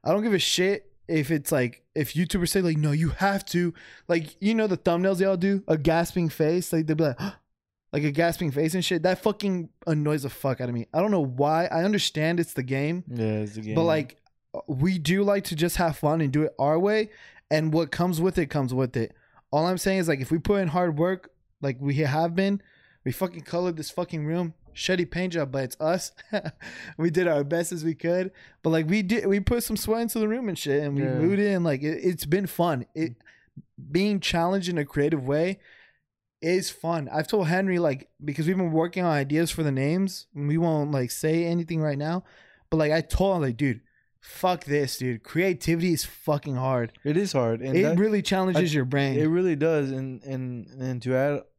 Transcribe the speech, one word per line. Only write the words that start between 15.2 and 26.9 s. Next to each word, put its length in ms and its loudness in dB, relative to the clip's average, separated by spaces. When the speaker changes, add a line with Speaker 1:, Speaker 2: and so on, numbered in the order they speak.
Speaker 1:
like 220 2
to 100 -4
just 200 0
have 220 0
fun 240 2
and 120 0
do 100 2
it 140 -2
our 220 2
way. 320 2
And 200 2
what 200 0
comes 280 0
with 200 2
it, 80 0
comes 260 0
with 240 0
it. 160 -2
All 160 2
I'm 100 0
saying 220 0
is, 80 0
like, 140 2
if 100 -4
we 80 2
put 220 2
in 80 0
hard 280 0
work, 320 -2
like 180 -4
we 180 -2
have 360 0
been, 260 0
we 60 -2
fucking 300 -6
colored 360 -2
this 140 -10
fucking 340 -6
room. 280 -2
Shitty 380 -2
paint 220 -4
job, 180 -2
but 140 -2
it's 140 -12
us. 340 -2
<laughs> 680 -8